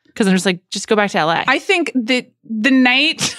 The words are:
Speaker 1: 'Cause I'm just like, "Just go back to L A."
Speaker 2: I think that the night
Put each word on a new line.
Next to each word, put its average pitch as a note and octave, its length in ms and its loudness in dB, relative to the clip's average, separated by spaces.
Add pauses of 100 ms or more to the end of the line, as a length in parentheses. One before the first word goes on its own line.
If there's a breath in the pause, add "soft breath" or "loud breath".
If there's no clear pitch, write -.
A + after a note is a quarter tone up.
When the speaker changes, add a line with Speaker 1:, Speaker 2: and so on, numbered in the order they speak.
(140)
Speaker 1:
'Cause G#3 140 0
I'm F#3+ 60 4
just F#3 120 0
like, F3+ 140 -2 (120)
"Just - 180 -10
go G#3+ 80 2
back G3+ 140 0
to G3 80 -2
L D#3 120 0
A." - 160 -2
Speaker 2:
I C4+ 100 0
think F4 380 -2
that B3 340 -2 (140)
the A3+ 260 -2
night C4 680 2